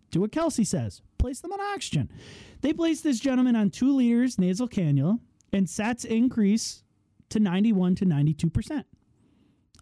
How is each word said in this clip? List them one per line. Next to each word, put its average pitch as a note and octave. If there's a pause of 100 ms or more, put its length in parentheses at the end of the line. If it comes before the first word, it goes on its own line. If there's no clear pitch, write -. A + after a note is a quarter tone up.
(100)
do E3
what G#3+
Kelsey D#4
says, A#2 (180)
place B3
them E4+
on G4
oxygen." G4 (520)
They C#4+
place E4
this C#4
gentleman B3+
on G#3
two C4
liters A#3+
nasal F#3
cannula D#3 (340)
and G3
sats A3+
increase A3+ (460)
to A3
ninety-one F#3+
to -
ninety-two D#3
percent. C4+ (960)